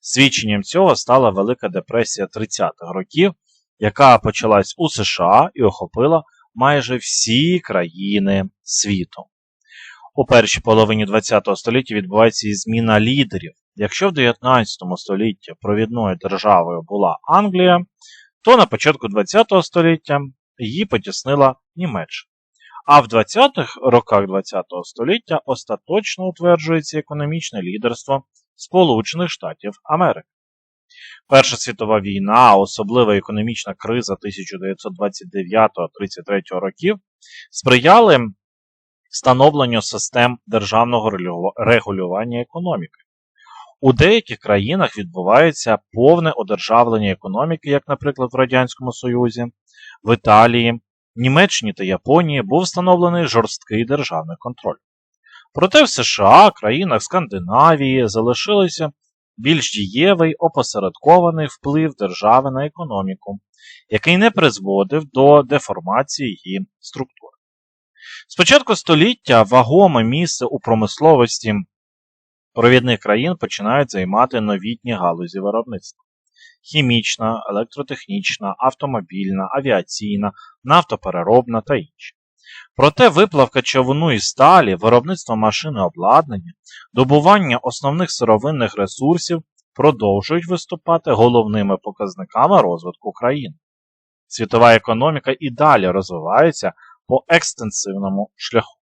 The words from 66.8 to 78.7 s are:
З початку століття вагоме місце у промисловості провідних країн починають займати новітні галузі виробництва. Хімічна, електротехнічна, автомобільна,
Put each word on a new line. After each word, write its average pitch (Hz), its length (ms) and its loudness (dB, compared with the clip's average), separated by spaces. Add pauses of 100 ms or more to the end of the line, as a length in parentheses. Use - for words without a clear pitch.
З - 80 -20
початку 240 400 2
століття 147 680 2
вагоме 127 600 4
місце 143 420 -4
у - 140 -6
промисловості 113 920 0 (1000)
провідних 120 460 2
країн 117 360 -2
починають 117 560 -4
займати 107 500 -2
новітні 107 520 -6
галузі 87 460 -4
виробництва. 113 640 -8 (580)
Хімічна, 117 880 -2
електротехнічна, 139 1080 -8
автомобільна, 98 920 -4